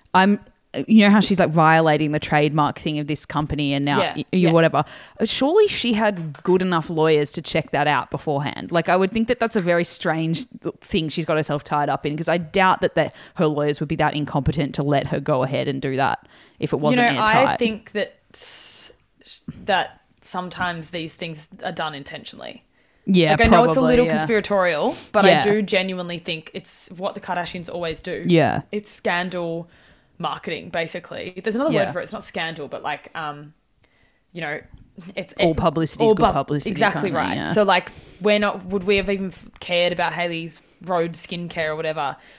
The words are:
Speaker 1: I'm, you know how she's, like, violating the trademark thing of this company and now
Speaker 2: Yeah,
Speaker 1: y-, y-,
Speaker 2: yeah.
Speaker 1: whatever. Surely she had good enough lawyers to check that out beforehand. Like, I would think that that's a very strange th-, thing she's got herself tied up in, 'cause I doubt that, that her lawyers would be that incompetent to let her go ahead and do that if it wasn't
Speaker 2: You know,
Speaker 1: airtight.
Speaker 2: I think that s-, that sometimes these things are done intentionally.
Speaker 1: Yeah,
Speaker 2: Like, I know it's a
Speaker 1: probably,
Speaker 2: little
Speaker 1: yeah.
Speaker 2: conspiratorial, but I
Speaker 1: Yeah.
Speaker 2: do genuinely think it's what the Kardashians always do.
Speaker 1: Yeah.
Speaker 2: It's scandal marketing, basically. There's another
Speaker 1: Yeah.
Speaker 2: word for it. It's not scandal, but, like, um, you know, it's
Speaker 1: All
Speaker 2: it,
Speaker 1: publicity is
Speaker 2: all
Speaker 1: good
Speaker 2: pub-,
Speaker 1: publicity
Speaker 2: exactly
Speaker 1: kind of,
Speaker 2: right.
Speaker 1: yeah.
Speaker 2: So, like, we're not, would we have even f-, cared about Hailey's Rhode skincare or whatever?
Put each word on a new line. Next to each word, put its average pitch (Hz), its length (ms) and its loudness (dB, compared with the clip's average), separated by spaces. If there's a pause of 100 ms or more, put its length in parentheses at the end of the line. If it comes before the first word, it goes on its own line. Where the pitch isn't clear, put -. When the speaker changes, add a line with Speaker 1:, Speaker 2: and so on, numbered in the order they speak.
(140)
Speaker 1:
I'm, 190 260 4 (480)
you 214 160 8
know 202 60 6
how 208 100 8
she's, 185 180 2
like, 175 120 4
violating 156 600 4
the 151 60 0
trademark 151 600 0
thing 151 200 -4
of 147 100 -6
this 151 180 -6
company 147 480 -4
and 139 100 -2
now 143 160 0
Speaker 2:
Yeah, - 160 -2
Speaker 1:
y-, - 160 -6
y-, 185 60 2
Speaker 2:
yeah. 170 140 4
Speaker 1:
whatever. 160 320 4 (400)
Surely 349 440 4
she 240 240 -2
had 202 500 -2
good 180 200 4
enough 170 280 0
lawyers 156 420 2
to 165 100 -6
check - 300 -4
that 143 140 0
out 143 240 0
beforehand. 147 600 -6
Like, 165 160 0
I 175 80 4
would 190 160 2
think 226 160 0
that 240 100 0
that's 233 160 0
a 214 60 0
very 175 240 2
strange 160 640 -2 (160)
th-, - 180 -8
thing 160 300 -4
she's 160 160 -4
got 160 100 0
herself 156 260 -2
tied 147 280 -2
up 139 160 -4
in, 147 100 -4
'cause 160 120 -6
I 165 100 2
doubt 185 420 2
that, - 160 0
that 208 180 0 (200)
her 175 120 2
lawyers 147 340 0
would 151 80 -4
be 160 80 -4
that 151 180 0
incompetent 143 600 -2
to 143 60 -2
let 139 260 0
her - 120 -4
go 139 240 0
ahead 131 240 -2
and 135 120 -4
do 135 160 -4
that 131 300 -2 (320)
if - 140 -4
it 147 80 2
wasn't 240 260 4
Speaker 2:
You 233 100 2
know, - 40 -2
Speaker 1:
airtight. 220 280 4
Speaker 2:
I - 80 0
think 220 360 -4
that 202 220 -4 (180)
s-, - 580 -12 (760)
that - 340 -2 (220)
sometimes 175 680 -8
these 160 240 -8
things 160 340 -12 (140)
are 185 80 -6
done 160 240 -6
intentionally. - 720 -16 (420)
Speaker 1:
Yeah, 165 260 6
Speaker 2:
Like, 160 100 4
I - 20 8
know 185 200 8
it's 165 120 4
a - 20 2
Speaker 1:
probably, 247 120 4
Speaker 2:
little 247 160 6
Speaker 1:
yeah. - 60 0
Speaker 2:
conspiratorial, 196 840 2 (160)
but 202 120 6
I 190 40 8
Speaker 1:
Yeah. 160 160 6
Speaker 2:
do 208 180 2
genuinely 180 560 -2
think 165 360 -8
it's - 420 -12
what 185 180 -6
the 208 60 -14
Kardashians 175 520 -6
always 165 280 -6
do. 170 260 -8
Speaker 1:
Yeah. 160 360 4 (100)
Speaker 2:
It's 208 180 -8
scandal 175 800 -4 (480)
marketing, 156 540 -8
basically. 170 760 -8
There's 220 120 -2
another 277 160 0
Speaker 1:
Yeah. 220 140 2
Speaker 2:
word - 60 -6
for 170 80 -6
it. - 40 -6
It's - 100 -14
not 208 100 -12
scandal, 165 440 -8
but, 131 140 -12
like, - 320 -8
um, 147 380 -12 (800)
you 170 80 -12
know, 151 200 -6 (540)
it's 180 240 -10
Speaker 1:
All 175 120 4
Speaker 2:
it, 160 80 -2
Speaker 1:
publicity 165 460 0
is 220 40 6
Speaker 2:
all 220 60 6
Speaker 1:
good 220 80 0
Speaker 2:
pub-, 196 120 4
Speaker 1:
publicity 147 360 -2
Speaker 2:
exactly 196 400 0
Speaker 1:
kind 170 60 -2
of, 156 60 0
Speaker 2:
right. - 140 -4 (120)
Speaker 1:
yeah. - 40 0
Speaker 2:
So, 214 120 4
like, 185 280 2 (300)
we're 208 160 4
not, 202 280 -2
would 185 180 -4
we 202 120 4
have 196 140 0
even 196 180 -4
f-, - 160 -14 (160)
cared 175 320 0
about 170 220 -2
Hailey's 165 480 -6 (200)
Rhode 170 300 -2
skincare 170 580 -8
or 156 60 -6
whatever? 156 400 -6 (220)